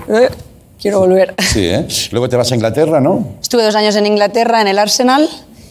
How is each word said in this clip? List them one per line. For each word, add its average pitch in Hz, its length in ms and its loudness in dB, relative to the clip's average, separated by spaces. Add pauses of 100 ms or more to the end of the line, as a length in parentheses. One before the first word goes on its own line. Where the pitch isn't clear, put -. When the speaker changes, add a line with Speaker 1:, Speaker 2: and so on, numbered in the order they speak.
Speaker 1:
"Eh, 226 200 2 (520)
quiero 202 180 0
volver". 185 340 2 (200)
Speaker 2:
Sí, 101 140 0
¿eh? 107 200 -2 (240)
Luego 120 160 -2
te 123 80 -2
vas 123 160 0
a 131 40 0
Inglaterra, 143 440 0
¿no? 220 260 0 (160)
Speaker 1:
Estuve 233 220 0
dos 214 120 0
años 214 200 0
en 208 100 2
Inglaterra, 214 560 0
en 208 60 2
el 196 120 0
Arsenal, 254 500 2 (420)